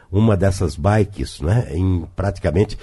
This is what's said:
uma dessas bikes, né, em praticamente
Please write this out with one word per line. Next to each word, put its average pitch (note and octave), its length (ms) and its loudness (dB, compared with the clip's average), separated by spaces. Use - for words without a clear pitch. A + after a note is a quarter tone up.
uma G#2 240 4
dessas F#2 400 0
bikes, G2 640 0
né, F#2 320 0
em F2+ 420 0
praticamente F#2+ 680 0